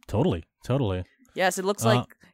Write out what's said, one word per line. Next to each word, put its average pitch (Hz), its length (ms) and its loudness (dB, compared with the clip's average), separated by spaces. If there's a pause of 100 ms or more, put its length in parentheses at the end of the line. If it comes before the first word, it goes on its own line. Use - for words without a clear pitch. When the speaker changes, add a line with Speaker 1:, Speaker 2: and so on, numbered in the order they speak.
Speaker 1:
Totally, 107 360 0 (200)
totally. 104 400 -2 (300)
Speaker 2:
Yes, 180 240 0
it 185 80 -4
looks 202 180 -2
Speaker 1:
Uh, 117 120 6
Speaker 2:
like, 123 100 0 (280)